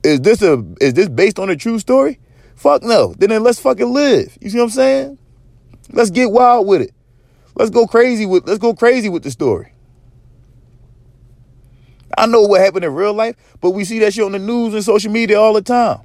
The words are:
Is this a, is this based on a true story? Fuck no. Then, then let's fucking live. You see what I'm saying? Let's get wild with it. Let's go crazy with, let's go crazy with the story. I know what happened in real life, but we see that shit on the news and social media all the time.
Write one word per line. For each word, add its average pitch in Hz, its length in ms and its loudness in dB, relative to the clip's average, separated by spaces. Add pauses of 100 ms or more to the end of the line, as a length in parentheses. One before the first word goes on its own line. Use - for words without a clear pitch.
Is 147 160 2
this 208 220 2
a, 151 200 2 (200)
is 131 140 0
this 190 120 2
based 180 320 0
on 196 100 -6
a 175 60 -4
true 226 240 -6
story? 269 400 0 (360)
Fuck - 280 0
no. 156 340 0
Then, 202 120 2
then 220 120 0
let's 233 200 0
fucking 240 320 -2
live. 277 480 0
You 214 80 -12
see 220 80 -6
what 240 80 2
I'm 226 40 -6
saying? 269 480 -2 (760)
Let's 226 160 0
get 233 200 0
wild 240 380 4
with 185 140 2
it. 101 100 -6 (640)
Let's 220 160 -2
go 233 160 2
crazy 233 380 2
with, 185 200 0
let's 196 140 -4
go 233 140 0
crazy 240 340 2
with 170 160 -6
the - 80 -10
story. 117 400 -4 (2500)
I 220 80 2
know 233 160 4
what 202 180 4
happened 190 240 0
in 151 100 -4
real 202 200 -4
life, 226 240 -4 (240)
but 175 80 0
we 190 160 -4
see 226 140 -8
that 208 140 2
shit 220 120 -2
on 196 80 -6
the 196 60 -8
news 226 340 -4
and 214 100 -6
social 208 260 -2
media 208 300 0
all 214 140 4
the 214 80 0
time. 233 440 -2